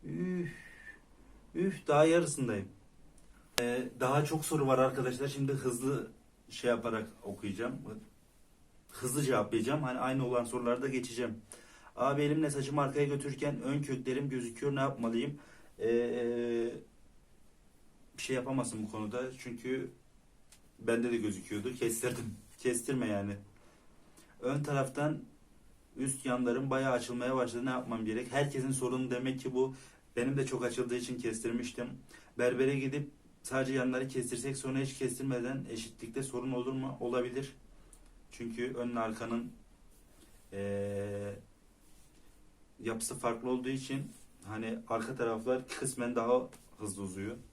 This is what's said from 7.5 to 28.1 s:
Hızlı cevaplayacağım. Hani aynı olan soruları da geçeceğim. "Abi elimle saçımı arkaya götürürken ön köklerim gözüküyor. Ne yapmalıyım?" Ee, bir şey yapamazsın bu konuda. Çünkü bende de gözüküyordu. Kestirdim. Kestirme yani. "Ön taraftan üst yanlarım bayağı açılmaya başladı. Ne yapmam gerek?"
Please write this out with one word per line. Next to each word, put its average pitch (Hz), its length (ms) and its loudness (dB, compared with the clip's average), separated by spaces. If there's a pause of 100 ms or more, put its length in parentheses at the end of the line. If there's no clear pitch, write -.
Hızlı 135 340 -2
cevaplayacağım. 117 600 2
Hani 127 160 -2
aynı 131 280 2
olan 120 160 2
soruları 120 380 0
da 139 60 0
geçeceğim. 120 500 -2 (580)
"Abi 139 260 2
elimle 151 280 4
saçımı 139 320 0
arkaya 143 240 4
götürürken 143 560 -2
ön 139 200 0
köklerim 131 480 -2
gözüküyor. 127 460 -2
Ne 139 40 0
yapmalıyım?" 120 600 0 (400)
Ee, 120 960 2 (1400)
bir - 40 -10
şey 131 140 0
yapamazsın 123 480 0
bu 104 80 -6
konuda. 107 300 -4 (160)
Çünkü 123 540 -4 (880)
bende 117 320 2
de 117 60 4
gözüküyordu. 104 580 -2
Kestirdim. - 640 -2 (220)
Kestirme 123 480 0
yani. 101 280 0 (1040)
"Ön 143 240 0
taraftan 143 560 0 (760)
üst 131 280 -2
yanlarım 127 440 2
bayağı 135 220 2
açılmaya 123 440 0
başladı. 120 300 0
Ne 135 40 2
yapmam 120 360 -2
gerek?" 113 260 -2